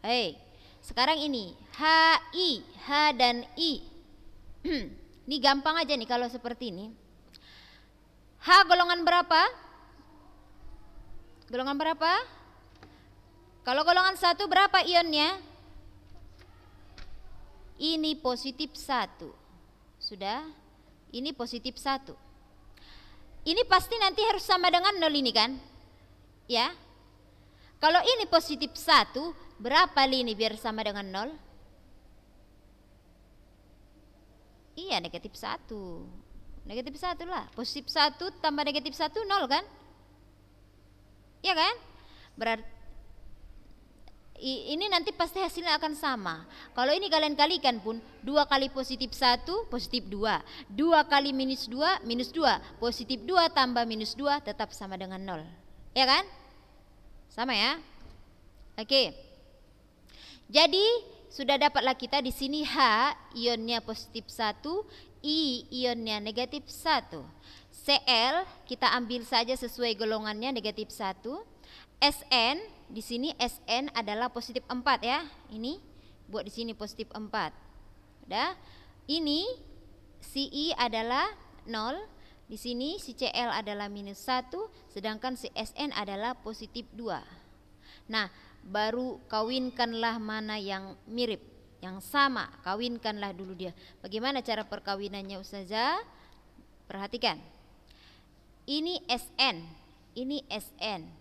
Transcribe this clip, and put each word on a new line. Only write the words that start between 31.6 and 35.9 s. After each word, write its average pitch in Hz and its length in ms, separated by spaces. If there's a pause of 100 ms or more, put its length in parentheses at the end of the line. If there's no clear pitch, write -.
Iya, 311 240
negatif - 320
satu. 202 720 (600)